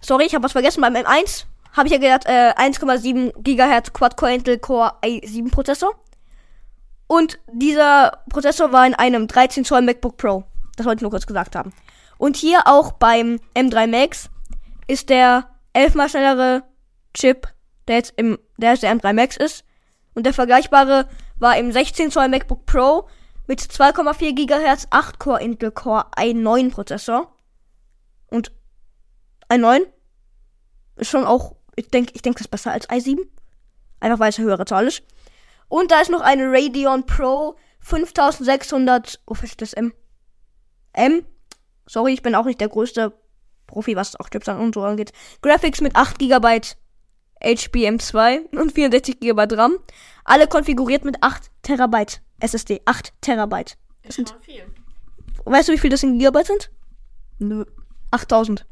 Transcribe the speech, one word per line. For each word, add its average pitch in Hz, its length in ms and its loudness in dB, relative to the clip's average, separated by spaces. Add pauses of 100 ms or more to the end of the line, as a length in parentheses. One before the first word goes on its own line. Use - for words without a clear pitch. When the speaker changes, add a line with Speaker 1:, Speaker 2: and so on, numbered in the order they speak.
Speaker 1:
sorry, 269 240 2
ich 330 100 -2
hab 277 80 0
was 262 100 -2
vergessen. 269 280 0
Beim 254 140 2
M 247 120 -2
eins 330 400 0 (260)
hab 277 140 2
ich - 60 2
ja 277 60 2
gesagt, 262 280 2
äh, 240 300 6
eins 269 220 2
Komma 262 200 0
sieben 247 340 -2 (100)
Gigahertz 254 500 2
Quad-Core 247 420 0
Intel 247 240 -2
Core 233 360 -2 (100)
i 226 220 -4
sieben 233 240 -6
Prozessor. 285 420 -2 (1160)
Und 320 320 0 (120)
dieser 285 760 4
Prozessor 285 440 0
war 254 140 8
in 262 80 2
einem 240 320 0
dreizehn 262 380 2
Zoll 247 180 2
MacBook 240 340 -2
Pro. 190 280 -4 (360)
Das 226 60 -2
wollte 226 140 -2
ich - 20 -6
nur 208 80 -4
kurz 208 160 -6
gesagt 190 300 -8
haben. 185 180 -10 (420)
Und 277 220 0
hier 330 260 2
auch 285 280 4
beim 233 460 2 (140)
M 254 160 0
drei 226 180 0
Max 247 440 -2 (560)
ist - 240 -4
der 254 400 4 (240)
elfmal 285 340 2
schnellere 262 540 0 (500)
Chip, 262 400 0 (340)
der 233 100 0
jetzt 233 200 -2
im, 220 220 -2 (180)
der 226 140 2
jetzt 254 120 2
der 202 100 2
M 233 60 0
drei 202 140 0
Max 233 240 0
ist. - 300 -4 (480)
Und 226 100 -8
der 269 80 2
vergleichbare 269 720 4 (300)
war 240 220 2
im 240 120 -4
sechzehn 262 400 -2
Zoll 262 200 2
MacBook 254 340 -4
Pro 277 460 2 (360)
mit 269 140 -6
zwei 285 320 2
Komma 294 220 -2
vier 311 180 -4
Gigahertz, 285 560 0
acht - 300 0
Core 262 240 -2
Intel 226 280 -6
Core 220 360 -4 (120)
i 233 140 0
neun 233 380 0
Prozessor. 226 680 -6 (920)
Und 226 220 -6 (1000)
i 247 60 2
neun 247 240 4 (1120)
ist - 140 -10
schon 269 160 0
auch, 247 300 -2 (200)
ich 226 120 -10
denk, 247 260 -2
ich - 80 -18
denk, 240 140 -4
das - 100 -14
ist - 40 -16
besser - 220 -8
als - 180 -8
i 247 100 -2
sieben. 277 300 -6 (720)
Einfach 226 180 -2
weil 220 120 2
es 208 80 -8
eine 226 100 -2
höhere 185 160 -2
Zahl 202 220 0
ist. - 160 -6 (640)
Und 349 220 0
da 320 100 6
ist - 100 0
noch 349 120 -2
eine 262 280 2
Radeon 262 540 0
Pro 277 520 -2 (240)
fünftausendsechshundert, 269 1500 -2
wofür - 200 -10
steht - 140 -16
das 214 140 -12
M? 226 180 -6 (1000)
M? 311 320 0 (600)
Sorry, 240 260 -2
ich 262 100 -6
bin 233 120 -2
auch 226 120 2
nicht 247 140 -6
der 208 80 -4
größte 220 440 -4 (560)
Profi, 220 260 -6
was 190 240 -8
auch - 100 -16
Chips - 200 -10
an 196 100 -6
und 220 160 -2
so 202 80 -6
angeht. 208 300 -6 (280)
Graphics - 400 2
mit 285 140 0
acht - 240 0
Gigabyte 233 580 2 (640)
H - 300 -2
B 220 140 0
M 220 160 0
zwei 240 400 2 (100)
und 302 220 -2
vierundsechzig 262 480 0
Gigabyte 214 360 0
ram. 247 200 2 (480)
Alle 302 240 6
konfiguriert 277 560 -2
mit 277 180 -6
acht - 300 -4 (100)
Terabyte 240 600 -2 (180)
S - 140 -6
S 226 100 -6
D. 202 220 -8
Acht - 340 -4
Terabyte. 214 560 -4 (260)
Das - 80 -20
Speaker 2:
Ist - 60 -14
Speaker 1:
sind 240 140 -6
Speaker 2:
schon 226 120 -20
viel. 247 240 -20 (800)
Speaker 1:
Weißt 277 240 2
du, 330 40 2
wie 311 60 0
viel 285 120 2
das 277 120 0
in 254 160 0
Gigabyte 269 300 2
sind? 403 240 -6 (680)
Speaker 2:
Nö. 208 260 -6 (460)
Speaker 1:
Achttausend. 220 600 -2